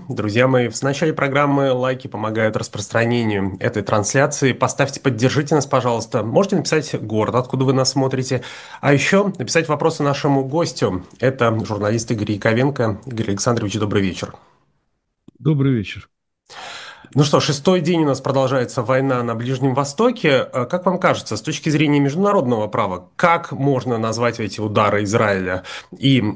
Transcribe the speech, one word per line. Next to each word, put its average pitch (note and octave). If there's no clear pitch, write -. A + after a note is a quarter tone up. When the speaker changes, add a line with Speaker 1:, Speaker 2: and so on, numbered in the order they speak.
Speaker 1:
Друзья A2
мои, B2+
в G#2
начале C#3
программы C#3
лайки B2+
помогают G#2+
распространению G#2+
этой A2
трансляции. C3+
Поставьте, C3+
поддержите C3
нас, C#3+
пожалуйста. A#2
Можете F#3+
написать D3
город, G#2+
откуда B2+
вы C3
нас B2+
смотрите. C3
А C#3
еще G3
написать E3
вопросы D3+
нашему C#3
гостю. C3
Это A#2+
журналист G#2+
Игорь G#2+
Яковенко. A2+
Игорь A2+
Александрович, G#2+
добрый G#2
вечер. -
Speaker 2:
Добрый C#3
вечер. -
Speaker 1:
Ну C#3
что, D3
шестой F3
день E3
у D#3
нас C3+
продолжается C3
война C3
на A#2
Ближнем B2+
Востоке. C#3+
Э, B2
как F3+
вам F#3
кажется, C#3
с -
точки -
зрения D3
международного C#3
права, G2
как E3+
можно B2+
назвать A2+
эти G#2+
удары G#2
Израиля G2
и C3